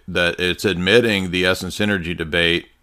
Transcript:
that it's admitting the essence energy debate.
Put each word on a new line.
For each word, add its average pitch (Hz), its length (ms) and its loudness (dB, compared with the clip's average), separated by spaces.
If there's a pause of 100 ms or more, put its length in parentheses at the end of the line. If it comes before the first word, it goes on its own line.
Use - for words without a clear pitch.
that 87 320 -2
it's 90 240 -2
admitting 98 680 2
the 90 140 0
essence 90 340 -2
energy 95 360 -2
debate. 85 540 0 (140)